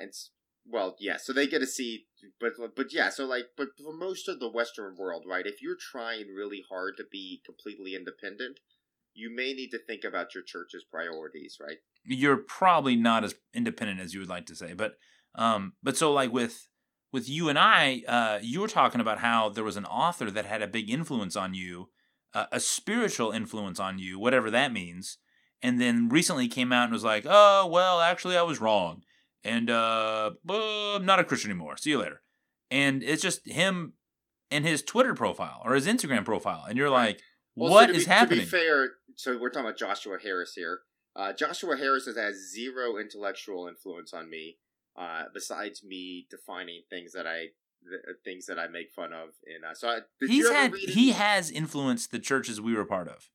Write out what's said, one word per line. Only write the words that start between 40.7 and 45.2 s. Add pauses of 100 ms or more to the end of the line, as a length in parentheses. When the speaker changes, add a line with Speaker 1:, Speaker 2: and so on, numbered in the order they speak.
Speaker 1:
Uh,
Joshua
Harris
has,
has (180)
zero
intellectual
influence
on
me, (380)
uh, (100)